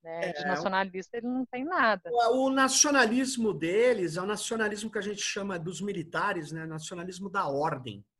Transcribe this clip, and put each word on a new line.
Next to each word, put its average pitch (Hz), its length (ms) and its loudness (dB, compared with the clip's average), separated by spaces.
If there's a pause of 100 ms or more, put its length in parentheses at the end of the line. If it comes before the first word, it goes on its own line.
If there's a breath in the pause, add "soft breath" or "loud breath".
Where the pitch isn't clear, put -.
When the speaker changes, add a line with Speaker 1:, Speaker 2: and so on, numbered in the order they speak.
Speaker 1:
né? 170 300 -6
De 147 80 -6
Speaker 2:
É, - 40 -6
o 185 40 -2
Speaker 1:
nacionalista 185 680 -2
ele 233 100 -6
não 254 200 -2
tem 254 180 -8
nada. 233 460 2
Speaker 2:
o, 240 360 4
o 269 40 4
nacionalismo 262 1000 4
deles 175 640 2
é 180 60 -4
o 190 40 -4
nacionalismo 214 640 -2
que 220 80 -6
a 196 40 -4
gente 202 200 -6
chama 196 360 -4
dos 165 220 -6
militares, 175 720 -4
né? 160 140 -8
Nacionalismo 175 640 -10
da 185 180 0
ordem. 135 560 -2 (160)